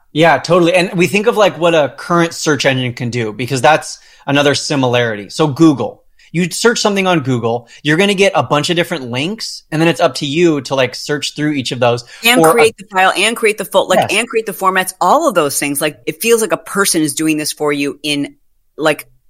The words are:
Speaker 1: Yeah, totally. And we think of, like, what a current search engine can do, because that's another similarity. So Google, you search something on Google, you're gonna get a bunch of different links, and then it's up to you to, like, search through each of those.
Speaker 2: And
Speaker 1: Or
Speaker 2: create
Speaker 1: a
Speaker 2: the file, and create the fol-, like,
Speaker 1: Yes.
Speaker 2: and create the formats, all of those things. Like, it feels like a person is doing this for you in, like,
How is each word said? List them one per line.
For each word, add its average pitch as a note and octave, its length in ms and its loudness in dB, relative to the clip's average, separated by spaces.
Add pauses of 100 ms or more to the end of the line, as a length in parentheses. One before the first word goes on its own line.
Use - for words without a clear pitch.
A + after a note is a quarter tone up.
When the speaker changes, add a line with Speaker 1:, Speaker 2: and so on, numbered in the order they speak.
(120)
Speaker 1:
Yeah, D3+ 260 4
totally. E3+ 360 2
And F#3 200 0
we F3+ 120 2
think G3+ 200 0
of, A3 100 2
like, F#3 220 2
what E3+ 160 2
a C#3+ 220 2
current E3+ 380 0
search D3 300 -2
engine B2+ 300 0
can B2 160 -6
do, A2 220 -4
because C3 280 -4
that's D3+ 380 2 (280)
another C#3+ 280 2
similarity. A#2+ 760 -2
So - 200 0
Google, C3 560 2 (280)
you E3+ 180 -2
search A3+ 300 0
something G3 260 0
on F3+ 140 2
Google, A#2+ 480 -4 (140)
you're D3+ 160 2
gonna G3+ 160 2
get F#3+ 200 0
a D#3 80 2
bunch D3 280 0
of E3+ 60 0
different E3 340 -4
links, D3+ 600 -8
and D#3 100 -2
then E3 80 4
it's E3 120 0
up D#3 160 2
to D#3 100 -6
you D#3 360 2
to, C#3 120 -6
like, B2+ 200 0
search - 400 -6
through D3+ 180 -2
each C3+ 200 -4
of B2+ 80 -8
those. A#2+ 240 2 (200)
Speaker 2:
And A#3+ 160 4
Speaker 1:
Or D#3+ 120 6
Speaker 2:
create A3+ 260 4
Speaker 1:
a - 60 -20
Speaker 2:
the - 60 -20
file, F#3+ 260 2
and A3 200 0
create G#3 220 -2
the - 80 -6
fol-, F#3 220 2
like, F#3 220 2
Speaker 1:
Yes. F#3 80 0
Speaker 2:
and A3+ 100 -4
create A3 180 -4
the G3+ 60 -8
formats, F#3 480 -2
all C4 280 4
of A3+ 60 0
those D3+ 240 0
things. C#3+ 220 -4
Like, D#3 260 -4
it D3+ 160 -8
feels A3+ 180 2
like F#3+ 120 -2
a D#3+ 60 0
person F#3+ 440 -2
is D3+ 120 -2
doing D#3 220 -2
this D3 160 -6
for D3+ 200 -2
you C#3+ 300 -4
in, C#3+ 340 -4 (420)
like, D3+ 300 -2 (220)